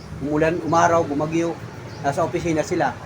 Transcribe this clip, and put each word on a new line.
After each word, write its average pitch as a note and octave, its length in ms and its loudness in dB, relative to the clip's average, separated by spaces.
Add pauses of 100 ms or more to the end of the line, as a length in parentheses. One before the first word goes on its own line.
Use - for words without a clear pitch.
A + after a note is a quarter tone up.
(200)
umulan, D#3 420 2
umaraw, E3+ 400 4
bumagyo, D#3 520 0 (480)
nasa D3 200 0
opisina D#3+ 400 0
sila. D#3+ 320 -2 (120)